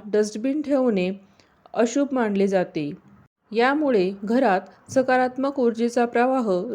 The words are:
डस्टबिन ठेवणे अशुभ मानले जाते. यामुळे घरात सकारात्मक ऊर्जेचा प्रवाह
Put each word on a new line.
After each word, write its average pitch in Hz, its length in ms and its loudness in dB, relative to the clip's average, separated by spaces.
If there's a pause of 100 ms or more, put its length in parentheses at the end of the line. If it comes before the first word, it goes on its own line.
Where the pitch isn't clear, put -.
डस्टबिन 214 560 -2
ठेवणे 247 500 0 (640)
अशुभ 240 380 0
मानले 208 360 0
जाते. 180 440 -2 (600)
यामुळे 240 600 2 (120)
घरात 220 680 0
सकारात्मक 262 680 0
ऊर्जेचा 233 460 0
प्रवाह 240 440 0 (260)